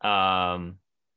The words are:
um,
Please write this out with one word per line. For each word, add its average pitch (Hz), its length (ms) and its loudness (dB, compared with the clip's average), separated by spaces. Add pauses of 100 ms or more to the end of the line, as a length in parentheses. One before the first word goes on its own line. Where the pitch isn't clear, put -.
um, 92 800 0 (380)